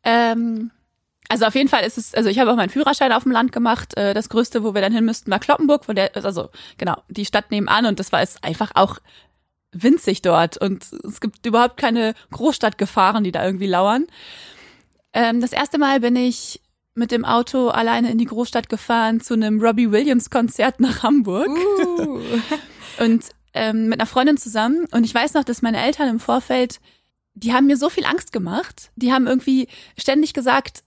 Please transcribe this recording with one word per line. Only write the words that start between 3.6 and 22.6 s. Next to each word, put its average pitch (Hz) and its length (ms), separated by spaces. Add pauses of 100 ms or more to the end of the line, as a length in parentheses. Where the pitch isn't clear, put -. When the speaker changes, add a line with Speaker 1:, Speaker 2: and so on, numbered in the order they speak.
Speaker 1:
Äh, 202 160
das 214 160
Größte, 226 340
wo 214 100
wir 208 80
dann 202 120
hin 226 100
müssten, 220 280
war 185 80
Cloppenburg, 285 500
wo - 40
der, 196 220
also 196 340 (280)
genau, 180 180 (140)
die 202 160
Stadt - 260
nebenan. 208 360
Und 208 120
das - 140
war 156 80
es - 200
einfach 190 340
auch - 240 (760)
winzig 202 480
dort. 170 360
Und 190 280 (200)
es - 140
gibt - 260
überhaupt 240 300
keine 226 380 (180)
Großstadtgefahren, 214 920
die 180 80
da - 100
irgendwie 190 240
lauern. 202 380 (1040)
Ähm, 233 300
das 247 100
erste - 260
Mal 277 220
bin 240 160
ich - 460 (320)
mit 233 180
dem 240 140
Auto 240 420
alleine 233 440
in 226 60
die 233 80
Großstadt 233 440
gefahren 226 500
zu - 140
einem 214 260
Robbie 226 320
Williams 240 380
Konzert 240 500
nach 254 240
Hamburg. 240 460
Speaker 2:
Uh. 349 720 (380)
Speaker 1:
<laughs> - 400